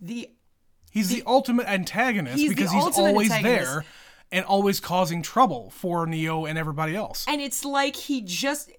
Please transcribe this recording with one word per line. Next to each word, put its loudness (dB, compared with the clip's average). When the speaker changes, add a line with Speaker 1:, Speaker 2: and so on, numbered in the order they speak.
Speaker 1:
the -10
Speaker 2:
He's 0
the 0
Speaker 1:
the -18
Speaker 2:
ultimate 2
antagonist -2
Speaker 1:
He's 2
the 0
Speaker 2:
because 0
he's 4
Speaker 1:
ultimate 4
Speaker 2:
always 4
Speaker 1:
antagonist. 2
Speaker 2:
there -4
and -2
always 2
causing 0
trouble 2
for -2
Neo -2
and -4
everybody -2
else. -6
Speaker 1:
And -2
it's -6
like 0
he -4
just, -4